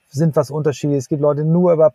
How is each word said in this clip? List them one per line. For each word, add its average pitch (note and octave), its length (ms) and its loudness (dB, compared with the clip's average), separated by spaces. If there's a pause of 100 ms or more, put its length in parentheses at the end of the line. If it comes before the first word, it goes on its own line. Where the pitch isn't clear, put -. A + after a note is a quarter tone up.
sind D3 260 -2
was D3 140 0
Unterschiedliches. C#3+ 560 -4
Es - 40 -12
gibt D3 120 -4
Leute, D3 220 0
die D#3 60 -2
nur F3 240 2
über, D#3 220 4